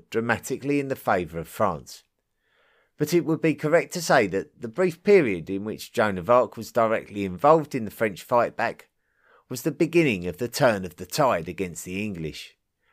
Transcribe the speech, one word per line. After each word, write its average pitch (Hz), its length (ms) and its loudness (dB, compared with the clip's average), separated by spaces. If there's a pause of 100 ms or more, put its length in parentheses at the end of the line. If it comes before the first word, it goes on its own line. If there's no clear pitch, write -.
dramatically 120 680 -2
in 139 80 -4
the 131 80 -4
favour 90 420 -2
of 80 100 -8
France. 85 540 -4 (960)
But 151 160 -2
it 170 100 4
would 151 180 -2
be 160 120 2
correct 156 400 0
to 180 80 -6
say 151 260 4
that 90 340 -6
the 117 60 -8
brief 170 360 -4
period 113 440 4
in 98 160 -4
which 104 280 -10
Joan 107 260 0
of 87 120 -2
Arc 120 280 4
was 110 140 -12
directly 107 520 0
involved 139 520 2
in 117 100 -4
the 101 60 -10
French - 320 -4
fight 117 320 0
back 107 320 -6 (600)
was 127 140 -10
the 160 100 -2
beginning 156 540 2
of 87 120 -6
the 123 100 -4
turn 107 380 0
of 85 100 -12
the 92 100 -14
tide 104 420 0
against 87 380 -8
the 92 180 -6
English, 85 520 -10 (380)